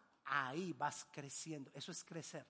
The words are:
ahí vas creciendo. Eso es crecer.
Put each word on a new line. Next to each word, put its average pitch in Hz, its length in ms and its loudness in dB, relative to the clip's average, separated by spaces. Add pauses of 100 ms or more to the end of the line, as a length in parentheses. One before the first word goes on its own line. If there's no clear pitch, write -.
(240)
ahí 143 500 4
vas 147 360 2
creciendo. 139 640 -4
Eso 143 200 -6
es - 120 -4
crecer. 160 460 -6